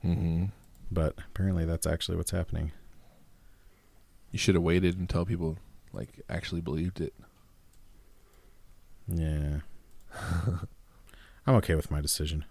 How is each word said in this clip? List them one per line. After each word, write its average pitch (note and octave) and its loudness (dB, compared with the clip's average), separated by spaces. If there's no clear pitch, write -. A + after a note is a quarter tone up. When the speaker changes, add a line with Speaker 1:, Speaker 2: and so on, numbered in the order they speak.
Speaker 1:
Mm-hmm. F2 2
Speaker 2:
But D#2+ 2
apparently F#2 0
that's E2 0
actually E2 0
what's E2 -2
happening. D#2+ -2
Speaker 1:
You G#2+ -4
should F#2 6
have E2+ 6
waited F2+ 6
until F2 0
people, F2 -2
like, - -10
actually E2+ -4
believed E2 -2
it. D#2 -4
Speaker 2:
Yeah. D2+ 0
Speaker 1:
<laughs> E2+ -4
Speaker 2:
I'm C3+ 6
okay - 4
with D#2 0
my D2 0
decision. D2+ -2